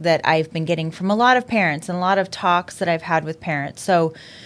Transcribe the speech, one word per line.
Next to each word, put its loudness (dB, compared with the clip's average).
that 2
I've 2
been -4
getting -2
from -2
a 4
lot 4
of -2
parents 0
and -4
a -4
lot 2
of 0
talks -2
that -2
I've 0
had 0
with -8
parents. -6
So, 2